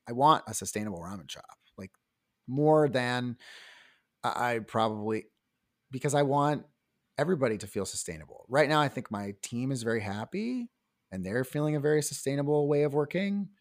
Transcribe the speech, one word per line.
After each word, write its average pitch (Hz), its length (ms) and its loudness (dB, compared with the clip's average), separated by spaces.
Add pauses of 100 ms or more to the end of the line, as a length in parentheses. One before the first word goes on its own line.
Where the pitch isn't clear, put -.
I 120 40 -10
want 139 360 4
a 110 60 -8
sustainable 104 460 -6
ramen 85 320 -12
shop, - 260 -18 (200)
like, 98 140 -14 (560)
more 151 420 6
than 123 480 -2 (840)
I, 120 320 0
I 113 40 0
probably, 110 640 -2 (640)
because 131 220 -4
I 147 100 4
want 143 420 2 (520)
everybody 135 420 2
to 101 80 -10
feel 98 180 -4
sustainable. - 640 -10
Right 139 200 4
now, 151 120 4
I 143 60 4
think - 240 -6
my 101 300 -6
team 127 300 -4
is 123 120 -4
very 113 180 0
happy 202 680 -6 (420)
and 92 140 -6
they're 113 180 -2
feeling 151 320 -2
a 151 40 0
very 151 220 4
sustainable 143 680 0
way 147 160 4
of 147 100 0
working. 190 560 0 (120)